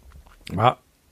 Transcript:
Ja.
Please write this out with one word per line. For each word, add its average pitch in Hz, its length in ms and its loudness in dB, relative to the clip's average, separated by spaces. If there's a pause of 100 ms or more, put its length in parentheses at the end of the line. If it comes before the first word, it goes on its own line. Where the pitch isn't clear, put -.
(560)
Ja. 113 220 2 (340)